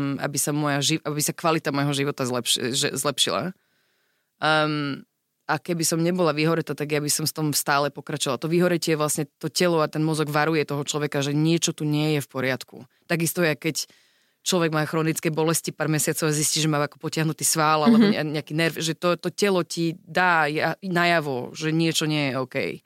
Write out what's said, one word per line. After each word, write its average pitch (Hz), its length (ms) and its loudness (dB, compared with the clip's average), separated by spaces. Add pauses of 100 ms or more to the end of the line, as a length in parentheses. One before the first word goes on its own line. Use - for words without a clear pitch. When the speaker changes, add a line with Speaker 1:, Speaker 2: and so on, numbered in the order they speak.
(160)
Speaker 1:
aby 147 200 -4
sa 147 160 -2
moja 147 260 0
ži-, 147 240 0
aby 147 180 -4
sa 147 120 -2
kvalita 160 360 0
môjho 143 260 0
života 139 300 -2
zlepši-, 123 480 -2
že, 143 220 0
zlepšila. 139 580 -2 (840)
Ehm, 151 680 0 (400)
a 151 140 -2
keby 170 240 -4
som 160 180 0
nebola 170 320 2
vyhoretá, 156 400 0
tak 147 160 -6
ja 147 100 0
by 147 100 -4
som 156 160 -2
v 147 100 -4
tom 156 160 -2
stále 143 400 0
pokračovala. 143 480 -6
To 160 100 -6
vyhoretie 175 460 2
vlastne, 151 420 -2
to 160 120 -6
telo 170 300 2
a 151 80 4
ten 151 140 -2
mozog 156 280 0
varuje 151 360 2
toho 143 180 -4
človeka, 147 380 -2
že 143 120 -2
niečo 160 400 2
tu 156 120 -6
nie 151 320 0
je 143 40 0
v - 100 -10
poriadku. 131 460 -4 (280)
Takisto 165 380 -2
je, 156 100 4
keď 156 240 -4 (680)
človek 165 280 2
má 156 120 0
chronické 160 460 -2
bolesti 160 420 0
pár 151 160 -4
mesiacov 156 400 0
a 151 60 2
zistí, 151 260 -2
že 156 80 0
má 151 140 2
ako 147 180 -4
potiahnutý 156 460 -4
sval 156 400 4
alebo 233 120 8
Speaker 2:
Mhm. 220 120 6
Speaker 1:
ne-, 151 240 0
nejaký 151 220 -6
nerv, 160 220 2
že 160 180 -2
to, 175 200 2
to 170 160 -6
telo 190 320 2
ti 165 360 -2
dá 170 480 2
ja-, 156 340 0
najavo, 170 720 0
že 156 180 -4
niečo 165 340 2
nie 151 280 0
je - 40 -4
OK. 131 200 -6 (300)